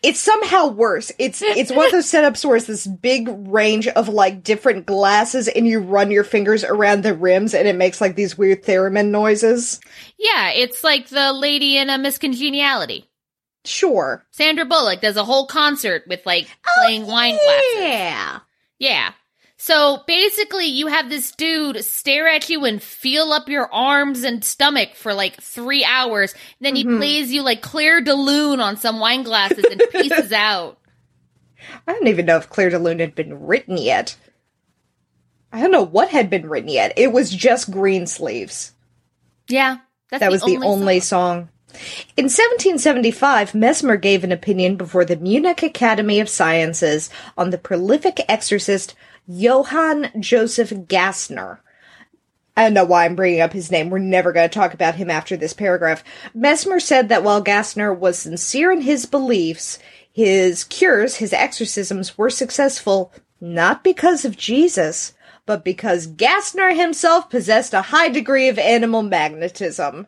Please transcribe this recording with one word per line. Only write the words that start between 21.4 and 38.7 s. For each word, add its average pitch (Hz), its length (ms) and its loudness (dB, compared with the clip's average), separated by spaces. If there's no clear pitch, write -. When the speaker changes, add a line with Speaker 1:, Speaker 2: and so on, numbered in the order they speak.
Speaker 2:
stare 294 420 -2
at 311 240 0
you 311 140 -4
and 214 180 -2
feel 302 500 -4
up 302 160 -4
your 277 240 -4
arms 269 520 0
and 233 180 -4
stomach 277 540 -2
for, 208 180 -6
like, 196 260 -4
three 254 440 -4
hours. 226 500 0
Then 269 140 -4
he 277 80 -2
Speaker 1:
Mm-hmm. 240 160 0
Speaker 2:
plays 294 340 -2
you, 285 100 -2
like, 240 200 -2
Claire 320 380 2
de 277 120 0
Lune 285 460 2
on 208 180 -2
some 226 220 -4
wine 240 240 0
glasses 220 480 0
and - 160 -2
Speaker 1:
<laughs> 480 60 -8
Speaker 2:
pieces 311 400 0
out. 208 480 -2
Speaker 1:
I 339 60 -6
don't 403 160 0
even 175 180 0
know 165 120 4
if 160 120 -6
Claire 190 200 2
de 175 100 -2
Lune 170 180 -2
had 165 160 -4
been 147 320 -10
written 185 300 -2
yet. 117 400 -2
I 220 80 -8
don't 339 100 4
know 294 140 6
what 196 240 2
had 247 200 2
been 165 200 -2
written 147 220 -6
yet. 110 260 0
It 247 160 4
was 240 180 2
just 233 400 0
Greensleeves. 175 1000 -4